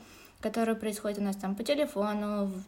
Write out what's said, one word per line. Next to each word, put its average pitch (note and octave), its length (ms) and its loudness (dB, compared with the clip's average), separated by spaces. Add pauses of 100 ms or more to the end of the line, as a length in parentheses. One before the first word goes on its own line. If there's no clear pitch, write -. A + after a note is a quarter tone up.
(400)
которые A3 360 2
происходят G#3 440 -4
у - 40 0
нас G3 120 2
там G3 200 -2
по A#3 80 -4
телефону, G#3 840 2 (220)